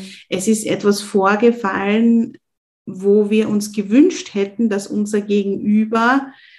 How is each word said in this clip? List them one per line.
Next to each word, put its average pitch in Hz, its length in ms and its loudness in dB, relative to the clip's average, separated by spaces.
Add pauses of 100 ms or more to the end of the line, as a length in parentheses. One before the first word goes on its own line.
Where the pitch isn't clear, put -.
(280)
es 185 200 -4
ist 214 160 0
etwas 202 380 -2
vorgefallen, 214 1400 0 (480)
wo 202 440 2
wir 214 180 2
uns 208 240 -2
gewünscht 220 640 2
hätten, 202 340 -2
dass 202 180 -4
unser 208 340 -4
Gegenüber 214 1120 0 (260)